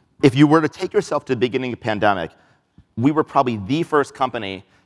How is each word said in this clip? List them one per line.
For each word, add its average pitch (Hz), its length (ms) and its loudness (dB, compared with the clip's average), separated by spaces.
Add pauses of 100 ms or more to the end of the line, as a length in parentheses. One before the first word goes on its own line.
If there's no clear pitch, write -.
(220)
If 131 120 4
you 147 120 6
were 156 140 4
to 151 80 -2
take - 240 -8
yourself 165 340 -2
to 135 80 -2
the 113 60 -4
beginning 127 320 -4
of - 80 -10
the - 20 -20
pandemic, 101 500 0 (640)
we 135 140 2
were 147 120 0
probably 127 320 0
the 113 260 -4
first 147 320 -2
company 107 480 -6 (240)